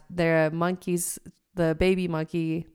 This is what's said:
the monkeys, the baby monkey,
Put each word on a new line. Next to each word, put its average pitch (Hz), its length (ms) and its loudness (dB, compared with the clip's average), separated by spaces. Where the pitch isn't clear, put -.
the 165 440 2
monkeys, 175 640 -2
the 160 220 2
baby 185 300 2
monkey, 160 680 -4